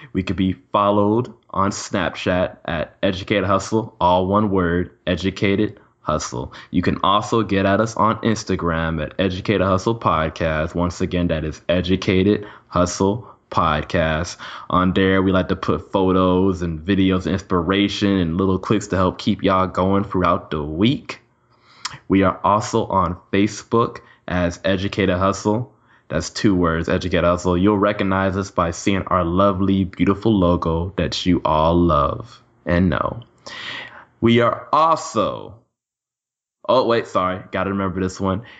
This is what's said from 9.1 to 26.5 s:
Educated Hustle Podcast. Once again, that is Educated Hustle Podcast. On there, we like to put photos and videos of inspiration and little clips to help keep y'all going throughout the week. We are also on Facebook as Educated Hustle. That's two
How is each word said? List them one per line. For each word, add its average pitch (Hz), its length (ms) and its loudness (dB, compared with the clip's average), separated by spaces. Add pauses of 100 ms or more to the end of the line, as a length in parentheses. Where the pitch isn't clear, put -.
Educated 95 460 0
Hustle 98 340 0
Podcast. 80 760 -2
Once 87 280 -2
again, 87 260 0
that 80 160 -2
is 78 240 -8
Educated 92 800 2 (200)
Hustle 98 600 0 (220)
Podcast. 80 880 -2 (320)
On 90 240 2
there, 95 280 4
we 95 120 2
like 92 160 0
to 95 80 -2
put - 340 -4
photos 92 680 2
and 82 180 -4
videos 92 460 2
of 82 80 0
inspiration 95 840 0
and 82 180 0
little 95 200 2
clips 101 300 0
to - 80 -4
help 92 220 0
keep - 260 -2
y'all 95 240 2
going 95 380 0
throughout 90 460 -2
the 76 120 -4
week. 92 560 -2 (880)
We 98 160 4
are - 220 0
also 107 400 0
on 90 320 -2 (140)
Facebook - 680 0 (280)
as 87 360 -2
Educated 95 540 0
Hustle. 104 560 -2 (340)
That's 78 220 -4
two 104 260 2